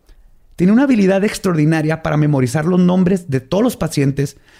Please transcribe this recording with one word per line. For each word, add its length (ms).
Tenía 180
una 80
habilidad 420
extraordinaria 760
para 160
memorizar 480
los 120
nombres 520
de 100
todos 240
los 140
pacientes, 580